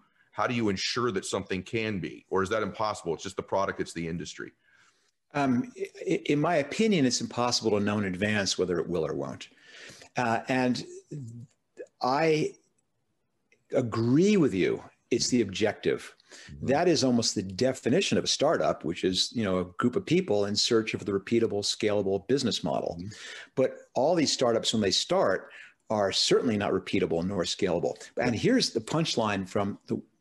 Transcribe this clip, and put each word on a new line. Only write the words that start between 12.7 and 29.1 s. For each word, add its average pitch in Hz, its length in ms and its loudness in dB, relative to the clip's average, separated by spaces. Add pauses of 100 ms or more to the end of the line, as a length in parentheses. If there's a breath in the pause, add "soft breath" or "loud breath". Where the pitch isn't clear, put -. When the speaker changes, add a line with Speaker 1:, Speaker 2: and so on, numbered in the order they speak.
Speaker 2:
agree 127 640 2
with 147 180 4
you. 82 280 0 (280)
It's 117 180 0
the 123 140 4
objective. 98 720 -2 (360 loud breath)
Speaker 1:
Mm-hmm. 71 160 -10
Speaker 2:
That 147 220 2
is 135 160 4
almost 120 300 2
the 107 80 -2
definition 120 760 0
of 85 60 0
a - 40 -2
startup, 127 560 2
which 82 200 -2
is, 92 280 2
you 117 120 0
know, 92 140 2
a 90 60 0
group 117 320 -2
of 98 100 0
people 143 400 2
in 101 100 -2
search 110 380 2
of 92 100 -6
the 101 80 -2
repeatable, 101 500 2
scalable 101 640 0
business 127 360 0
model. 67 340 -2
Speaker 1:
Mm-hmm. 90 100 -10 (480 loud breath)
Speaker 2:
But 131 200 2 (180)
all 147 200 2
these 156 180 2
startups, 117 400 2
when 110 100 2
they 98 80 2
start, 143 600 0 (400 loud breath)
are 101 220 2
certainly - 440 2
not 101 160 0
repeatable 87 520 0
nor 95 180 -2
scalable. 85 520 0 (220 loud breath)
And 123 180 0
here's 190 360 2
the - 100 -2
punchline 107 680 0